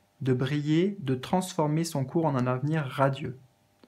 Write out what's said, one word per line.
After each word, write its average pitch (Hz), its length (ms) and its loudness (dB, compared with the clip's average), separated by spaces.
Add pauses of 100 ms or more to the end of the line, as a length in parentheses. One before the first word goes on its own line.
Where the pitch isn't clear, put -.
(200)
de 131 120 2
briller, 147 680 0
de 131 140 -2
transformer 160 720 0
son 139 200 -2
cours 160 220 0
en 143 80 2
un 123 120 2
avenir 143 380 0
radieux. 139 540 0 (500)